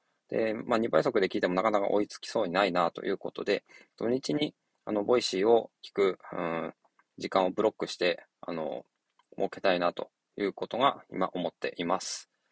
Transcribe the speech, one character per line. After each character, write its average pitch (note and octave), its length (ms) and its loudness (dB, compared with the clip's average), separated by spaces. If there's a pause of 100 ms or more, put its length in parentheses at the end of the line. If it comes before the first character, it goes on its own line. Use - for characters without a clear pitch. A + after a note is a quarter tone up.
(300)
で、 A2+ 260 -2
ま A#2+ 220 -2
あ、 - 20 4
二 A2+ 100 0
倍 D#3 140 4
速 A#2 180 2
で F#2+ 80 4
聞 G#2+ 100 -4
い - 20 -4
て G2 80 2
も F2+ 60 0
な F#2 80 2
か G#2+ 80 2
な G#2 100 2
か G2+ 80 0
追 G#2 140 4
い G#2 60 -4
つ - 100 -14
き - 100 -14
そ A2+ 160 0
う - 20 0
に E2 60 -4
な G2 120 4
い F2 80 2
な F2 180 2
と - 140 -10
い G2 60 -2
う F#2+ 80 -2
こ - 120 -10
と - 140 -8
で、 - 200 0 (320)
土 A2+ 120 -2
日 C3+ 260 -2
に、 D3+ 200 -2 (300)
あ G#2+ 80 -8
の、 G#2 120 0
ボ B2 140 4
イ G#2+ 40 2
シ - 180 -2
ー G#2 80 4
を A2+ 220 4 (140)
聞 - 80 -20
く、 G2 260 2 (140)
う F2 40 -8
ん、 E2 380 -4 (440)
時 F#2+ 100 -6
間 F#2+ 160 4
を F#2 60 2
ブ G#2 120 0
ロ G#2+ 80 4
ッ - 60 -2
ク F#2 100 -4
し - 100 -8
て、 F2 280 0 (160)
あ - 120 -8
の、 D2 320 -6 (520)
設 F#2+ 140 -2
け - 100 -16
た F#2+ 140 2
い F2 60 0
な F2 120 2
と - 180 -8 (260)
い G#2 80 -2
う F#2+ 80 -2
こ - 140 -8
と G#2+ 120 -6
が C3+ 320 0
今 F2+ 220 -2
思 F2+ 160 -4
っ - 40 -8
て - 240 -6
い F2 80 -4
ま F#2 160 0
す。 - 300 -10 (220)